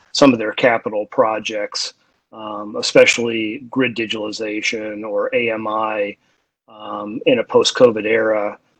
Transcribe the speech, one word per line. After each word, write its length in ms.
some 180
of 80
their 140
capital 540
projects, 880
um, 460
especially 840
grid 260
digitalization 1120
or 280
A 160
M 160
I, 480
um, 560
in 140
a 40
post-covid 640
era 520